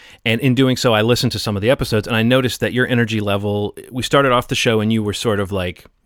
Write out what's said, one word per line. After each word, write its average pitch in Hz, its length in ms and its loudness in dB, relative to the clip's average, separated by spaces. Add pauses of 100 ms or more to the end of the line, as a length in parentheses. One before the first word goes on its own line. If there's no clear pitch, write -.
(240)
And 113 160 0
in 127 160 2
doing 131 220 2
so, 120 160 2
I 107 80 4
listened 117 320 2
to 104 60 -6
some 104 180 -4
of 95 40 -4
the 110 80 2
episodes, 113 380 -2
and 117 80 -2
I 113 80 2
noticed 127 380 0
that 107 100 -2
your 123 160 0
energy 113 320 0
level, 104 560 -4 (160)
we 127 100 -8
started 139 300 2
off 120 160 2
the - 80 -4
show 113 240 2
and 107 140 2
you 110 100 0
were 104 80 -2
sort 104 300 -2
of 92 100 -6
like, 90 360 -6 (180)